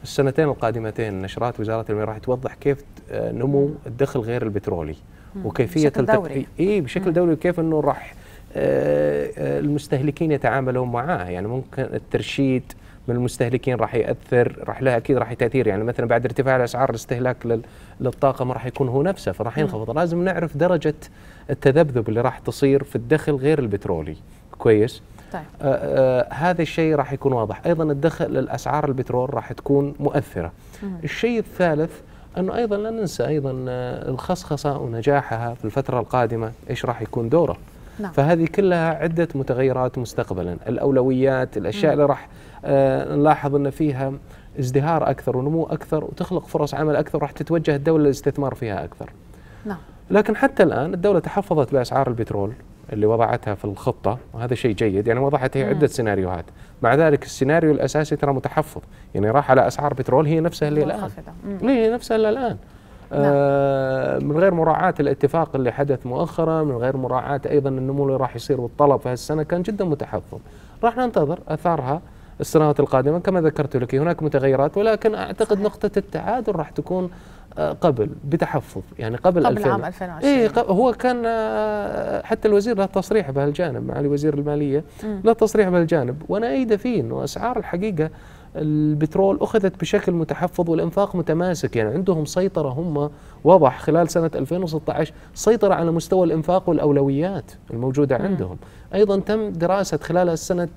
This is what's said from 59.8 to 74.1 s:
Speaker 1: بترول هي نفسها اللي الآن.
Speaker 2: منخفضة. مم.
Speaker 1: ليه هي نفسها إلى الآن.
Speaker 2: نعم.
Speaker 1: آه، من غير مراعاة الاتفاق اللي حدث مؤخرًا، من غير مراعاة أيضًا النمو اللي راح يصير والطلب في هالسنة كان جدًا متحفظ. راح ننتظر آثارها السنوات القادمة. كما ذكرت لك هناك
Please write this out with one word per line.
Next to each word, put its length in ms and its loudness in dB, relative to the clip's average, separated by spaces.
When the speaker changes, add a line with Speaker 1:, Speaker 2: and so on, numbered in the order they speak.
Speaker 1:
بترول 320 2
هي 140 2
نفسها 280 -2
اللي 160 2
الآن. 160 -2
Speaker 2:
منخفضة. 320 -10
مم. 180 -8
Speaker 1:
ليه 240 4
هي 40 4
نفسها 260 -2
إلى 120 2
الآن. 140 0
Speaker 2:
نعم. 120 0
Speaker 1:
آه، 960 2
من 180 0
غير 180 6
مراعاة 460 2
الاتفاق 560 0
اللي 160 0
حدث 340 -2
مؤخرًا، 560 -2
من 140 0
غير 200 -2
مراعاة 440 -2
أيضًا 200 2
النمو 360 -2
اللي 100 2
راح 200 -2
يصير 240 -2
والطلب 400 4
في 80 -6
هالسنة 340 -4
كان 200 -2
جدًا 220 -4
متحفظ. 540 -6
راح 120 2
ننتظر 520 0
آثارها 540 -2
السنوات 400 4
القادمة. 380 2
كما 220 2
ذكرت 360 0
لك 180 0
هناك 280 0